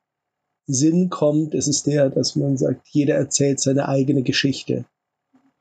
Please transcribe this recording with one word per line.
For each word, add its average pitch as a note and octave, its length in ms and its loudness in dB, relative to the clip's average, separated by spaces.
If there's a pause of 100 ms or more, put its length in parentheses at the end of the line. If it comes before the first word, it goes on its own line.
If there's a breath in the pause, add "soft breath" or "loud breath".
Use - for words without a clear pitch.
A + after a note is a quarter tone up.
(680)
Sinn D#3+ 440 2
kommt, D3+ 440 0
es C#3 140 -2
ist - 180 -2
der, C#3+ 240 2
dass - 260 -2
man C#3 220 0
sagt, C#3 300 -2
jeder D3 280 0
erzählt C#3+ 440 0
seine C#3 280 0
eigene C#3 360 0
Geschichte. C3 640 -2 (760)